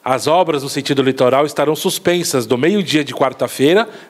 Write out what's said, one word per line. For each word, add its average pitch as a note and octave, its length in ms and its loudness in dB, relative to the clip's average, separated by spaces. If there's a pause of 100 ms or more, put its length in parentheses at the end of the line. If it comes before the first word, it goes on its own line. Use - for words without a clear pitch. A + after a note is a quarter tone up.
As B2+ 240 -2
obras D#3+ 340 2
no C#3 80 -8
sentido C#3 320 0
litoral C3 460 2
estarão D3 280 -2
suspensas E3+ 720 -2
do A#2+ 140 0
meio-dia D#3 440 0
de B2+ 120 -10
quarta-feira, C#3 760 0 (200)